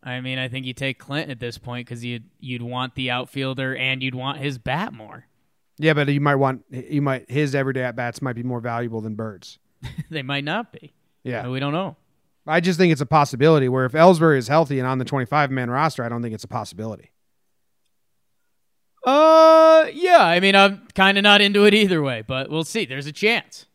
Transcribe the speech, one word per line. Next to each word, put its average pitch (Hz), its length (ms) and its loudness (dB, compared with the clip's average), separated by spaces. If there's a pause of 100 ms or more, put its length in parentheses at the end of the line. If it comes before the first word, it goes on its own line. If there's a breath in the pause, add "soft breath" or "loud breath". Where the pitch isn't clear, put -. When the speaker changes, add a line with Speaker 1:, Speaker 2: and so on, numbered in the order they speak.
Speaker 1:
I 127 180 -10
mean, 131 180 -8
I 131 100 -8
think 127 160 -10
you 127 80 -8
take 135 260 -8
Clint 147 320 -10
at 120 100 -12
this 120 180 -10
point 120 280 -12
'cause 120 180 -14
you'd, 120 200 -10 (160)
you'd 123 220 -10
want 123 320 -8
the 127 160 -6
outfielder 131 640 -6
and 131 260 -4
you'd 131 120 -6
want 131 240 -8
his 139 180 -6
bat 135 380 -6
more. 113 320 -20 (500)
Speaker 2:
Yeah, 156 160 0
but 143 160 0
you 143 120 0
might 143 160 2
want, 135 340 -2
you 143 320 -6
might, 135 280 -4
his 143 240 -2
everyday 131 280 -2
at 120 140 -6
bats 120 260 -8
might 127 140 -6
be 120 80 -10
more 123 160 -6
valuable 117 400 -6
than 107 160 -10
Bird's. 107 420 -12 (240)
Speaker 1:
<laughs> - 280 -14
They 156 120 -10
might 139 220 -6
not 196 280 -8
be. - 200 -20 (320)
Speaker 2:
Yeah. 120 180 -8
Speaker 1:
But 123 80 -10
we 131 100 -6
don't 143 140 -4
know. 185 220 -6 (500)
Speaker 2:
I 165 140 0
just 175 180 -2
think 180 140 4
it's 139 100 0
a 131 40 -2
possibility 143 600 2
where 131 160 0
if 123 80 -4
Ellsbury 160 460 6
is 113 100 -6
healthy 143 300 0
and 127 100 -4
on 131 80 -2
the 127 80 -4
twenty-five 139 460 -2
man 127 180 -4
roster, 135 340 -2
I 117 60 -6
don't 117 140 -6
think 113 120 -8
it's 107 100 -12
a 104 40 -18
possibility. 107 600 -12 (2000)
Speaker 1:
Uh, 320 840 8
yeah. 339 320 6
I 170 160 2
mean, 196 140 4
I'm 196 400 4
kinda 196 280 2
not 202 180 6
into 202 240 4
it 208 100 6
either 185 280 2
way, 123 240 -4
but 131 240 -8
we'll 160 140 -4
see. 214 200 -6
There's 135 220 -10
a 151 60 -12
chance. - 640 -4